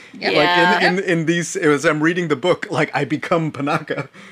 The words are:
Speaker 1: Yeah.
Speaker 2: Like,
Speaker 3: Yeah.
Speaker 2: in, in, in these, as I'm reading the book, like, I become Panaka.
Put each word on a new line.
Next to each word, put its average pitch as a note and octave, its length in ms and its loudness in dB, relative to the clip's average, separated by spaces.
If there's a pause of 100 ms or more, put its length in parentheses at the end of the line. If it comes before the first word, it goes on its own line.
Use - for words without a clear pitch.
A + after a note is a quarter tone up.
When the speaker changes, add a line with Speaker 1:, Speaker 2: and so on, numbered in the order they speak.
(120)
Speaker 1:
Yeah. - 180 -6
Speaker 2:
Like, - 80 2
Speaker 3:
Yeah. F3 500 4
Speaker 2:
in, F3+ 100 0
in, G3 60 -2
in E3 240 0
these, E3+ 280 -2
as D3+ 300 2
I'm D3+ 160 2
reading E3+ 280 0
the D3 60 0
book, D#3+ 360 0
like, D#3+ 240 0
I D3 100 -2
become D#3 460 -2
Panaka. D3 580 -4 (220)